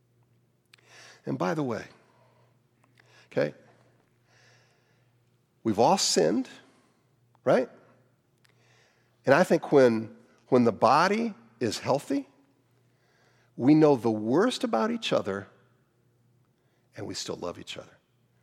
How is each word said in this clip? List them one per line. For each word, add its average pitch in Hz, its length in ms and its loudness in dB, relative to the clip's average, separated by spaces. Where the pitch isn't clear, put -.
And 135 140 -6
by 170 160 -2
the 156 80 -6
way, 113 220 -6
okay, 143 240 -4
we've 104 160 -2
all 156 200 4
sinned, - 500 0
right? 214 240 0
And 131 80 6
I 175 100 4
think - 280 -2
when, 117 380 4
when 127 160 4
the 113 80 2
body 185 640 0
is 107 180 -4
healthy, - 480 -4
we 131 160 4
know 156 200 6
the 117 160 -2
worst 127 540 -2
about 226 260 -2
each 233 220 -6
other, 98 360 -4
and 104 100 -14
we 95 60 -12
still 90 240 -10
love 87 220 -10
each - 180 -16
other. - 220 -20